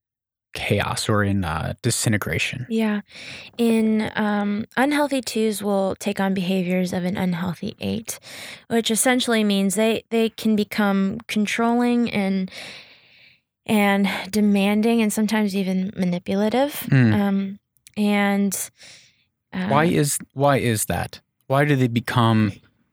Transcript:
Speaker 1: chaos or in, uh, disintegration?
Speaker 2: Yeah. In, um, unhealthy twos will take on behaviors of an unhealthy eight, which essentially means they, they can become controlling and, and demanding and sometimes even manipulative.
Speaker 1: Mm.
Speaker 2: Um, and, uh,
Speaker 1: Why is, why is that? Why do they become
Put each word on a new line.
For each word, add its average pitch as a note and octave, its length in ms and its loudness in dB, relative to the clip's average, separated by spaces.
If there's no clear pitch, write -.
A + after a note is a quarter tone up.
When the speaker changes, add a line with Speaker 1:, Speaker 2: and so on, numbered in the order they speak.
Speaker 1:
chaos - 560 -2
or G#2 160 2
in, G2 200 0
uh, D#2+ 380 -4
disintegration? - 840 -2
Speaker 2:
Yeah. A3 320 -2
In, A3 580 2
um, G#3 500 -2
unhealthy C#4+ 440 2
twos A3 420 -2
will G3 360 0
take G3 220 -4
on G3 140 0
behaviors F#3 580 0
of F3+ 120 -2
an F3+ 120 -2
unhealthy F3+ 640 -4
eight, G2+ 380 -6
which A3+ 220 0
essentially A#3+ 540 2
means G3 320 2
they, A3 340 0
they A3+ 200 0
can A3 260 0
become G3+ 640 0
controlling A#3 840 0
and, F#3+ 400 -2
and G3+ 420 2
demanding G#3 720 2
and G#3+ 100 0
sometimes G#3+ 420 0
even F#3+ 420 -2
manipulative. G3+ 760 0
Speaker 1:
Mm. A3+ 320 6
Speaker 2:
Um, G3 380 -2
and, G3+ 720 0
uh, F#3 160 -4
Speaker 1:
Why D3 180 4
is, D#3 320 2
why C#3 260 2
is G#2+ 280 0
that? F2 340 -4
Why C#3 180 2
do D3 120 2
they B2+ 120 4
become A2+ 640 2